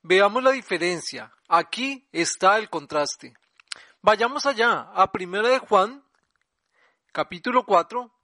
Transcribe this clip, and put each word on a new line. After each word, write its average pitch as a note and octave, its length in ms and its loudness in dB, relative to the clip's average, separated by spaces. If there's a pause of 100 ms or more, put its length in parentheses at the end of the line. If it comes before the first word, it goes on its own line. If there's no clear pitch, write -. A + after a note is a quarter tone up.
Veamos G3+ 400 2
la C4 100 4
diferencia. F3 800 -6 (160)
Aquí B3 640 -2
está F#3 460 2
el G#3+ 120 -6
contraste. C#3+ 640 -6 (640)
Vayamos A#3 440 0
allá A3 480 0
a F#3+ 180 2
Primera G3 380 -4
de C4 100 2
Juan, A3+ 440 0 (1080)
capítulo A#3+ 540 -2
cuatro A3 460 0 (120)